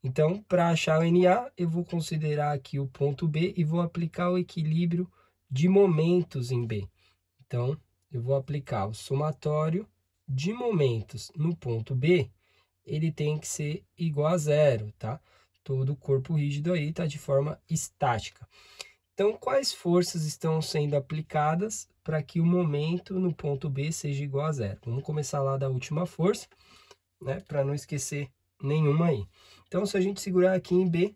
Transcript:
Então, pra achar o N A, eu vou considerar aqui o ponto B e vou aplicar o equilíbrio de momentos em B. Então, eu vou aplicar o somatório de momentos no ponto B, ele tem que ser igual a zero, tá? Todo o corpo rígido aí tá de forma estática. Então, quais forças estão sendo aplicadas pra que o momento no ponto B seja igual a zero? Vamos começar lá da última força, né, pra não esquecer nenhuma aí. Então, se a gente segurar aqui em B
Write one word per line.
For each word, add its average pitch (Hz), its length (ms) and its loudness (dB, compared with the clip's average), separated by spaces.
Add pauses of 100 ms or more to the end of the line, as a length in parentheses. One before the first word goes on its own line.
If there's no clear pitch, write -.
Então, 156 460 0
pra 170 220 4
achar 160 280 2
o 165 60 4
N 175 220 6
A, 226 300 4
eu 175 120 -2
vou 170 160 -2
considerar 151 680 -2
aqui 139 280 -6
o 135 80 -4
ponto 143 400 -2
B 160 280 0
e 175 60 0
vou 160 180 0
aplicar 170 500 -2
o 180 80 0
equilíbrio 170 720 0 (400)
de 143 200 2
momentos 170 800 4
em 120 160 0
B. 104 220 -4 (580)
Então, 127 320 -4 (320)
eu 123 100 -6
vou 131 140 0
aplicar 135 520 -4
o 110 80 -8
somatório 156 920 -2 (400)
de 143 260 -2
momentos 151 840 -2
no 165 180 0
ponto 117 400 -6
B, 151 340 2 (560)
ele 156 280 -2
tem 151 260 -2
que - 80 -10
ser 151 380 -6 (120)
igual 151 320 0
a 175 100 2
zero, 147 600 2
tá? 120 220 -8 (420)
Todo 135 300 -2
o 135 40 -4
corpo 135 380 0
rígido 147 380 0
aí 156 200 0
tá 170 140 -4
de 147 120 -4
forma 147 420 -2 (100)
estática. - 760 -4 (640)
Então, 208 220 2
quais 269 380 0
forças 175 520 2
estão 160 360 -2
sendo 147 360 0
aplicadas 156 920 -2 (140)
pra 156 180 -2
que 165 200 -4
o 165 40 4
momento 175 720 0
no 180 140 0
ponto 143 380 -4
B 139 220 -2
seja 143 320 -4
igual 143 220 -2
a 160 60 0
zero? 104 320 -4
Vamos 123 200 -4
começar 147 360 -4
lá 135 160 0
da 135 140 -2
última 147 340 -2
força, 175 440 -2 (760)
né, - 240 -6
pra 143 180 0
não 139 80 0
esquecer 143 560 -6 (320)
nenhuma 151 460 2
aí. 120 180 0 (440)
Então, 196 180 -2
se 196 100 -2
a 190 40 4
gente 196 200 0
segurar 185 340 4
aqui 180 200 -2
em 185 140 4
B 170 280 2